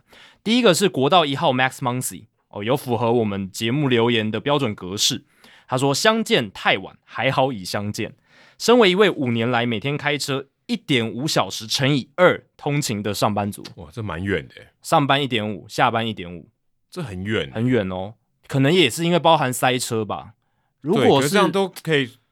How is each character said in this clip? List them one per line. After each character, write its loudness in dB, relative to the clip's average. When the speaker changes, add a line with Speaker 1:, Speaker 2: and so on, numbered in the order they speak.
Speaker 1:
第 0
一 2
个 6
是 2
国 0
道 4
一 -2
号 2
Max 0
Muncy， -6
哦， -10
有 0
符 -2
合 0
我 2
们 -4
节 -4
目 0
留 4
言 0
的 -4
标 0
准 -2
格 -10
式。 -2
他 -2
说 0
：“相 2
见 0
太 -2
晚， -14
还 -4
好 0
已 -10
相 -6
见。 -8
身 4
为 6
一 2
位 4
五 0
年 0
来 0
每 -2
天 -4
开 -2
车 -4
一 -4
点 0
五 -6
小 0
时 -10
乘 0
以 -2
二 4
通 -2
勤 -4
的 -4
上 0
班 -2
族。” -16
Speaker 2:
哇， -16
这 -12
蛮 -8
远 -2
的 -20
耶。 -20
Speaker 1:
上 2
班 2
一 -2
点 -2
五， -8
下 0
班 -2
一 -6
点 -12
五。 -16
Speaker 2:
这 -14
很 -10
远。 -2
Speaker 1:
很 -2
远 0
哦， -10
可 -2
能 4
也 4
是 -4
因 2
为 4
包 4
含 -2
塞 0
车 -4
吧。 -10
如 -4
果 2
是 6
Speaker 2:
对， 8
可 4
是 0
这 2
样 4
都 0
可 -4
以 0